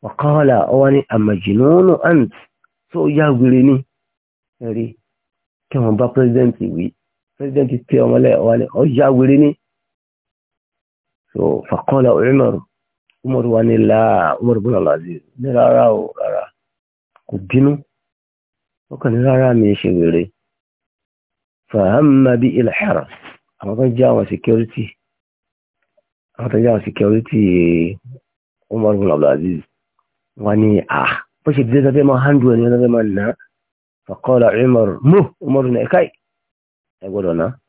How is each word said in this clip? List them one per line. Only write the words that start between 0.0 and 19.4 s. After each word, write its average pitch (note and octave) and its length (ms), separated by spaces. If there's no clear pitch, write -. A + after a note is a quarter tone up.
wa - 80
qala, D3 500
ó - 160
wá C3+ 120
ní, C#3 120
"A - 160
majnun G#2+ 680
ant?" C#3+ 320
So, F3 40
ó D#3+ 100
yá D3+ 200
wèrè B2+ 340
ni. C3+ 140
Ẹ A#2+ 120
rí, A2+ 120
kí C#3+ 60
wọ́n A2 200
bá B2 100
president B2 480
wí. E2+ 180
President C#3 300
tẹ - 140
ọmọ A#2+ 200
lẹ́, B2 180
ó C#2 100
wá A2+ 120
ní, A#2 100
"Ó - 180
yá C#3 240
wèrè C3 280
ni." D3 120
So, G2 60
fa - 160
qala C3 340
Umar. A#2 420
Umar B2 200
wá A2+ 160
ní, A#2 160
"La," A2 240
Umar A#2 220
ibn A2 180
al-Aziz E2 460
ní, B2+ 160
"Rárá B2 380
o, G#2 140
rárá." G#2 300
Kò - 80
bínú. B2 340
Ó C#3 40
kàn C3 160
ní, A2+ 80
"Rárá, C3 320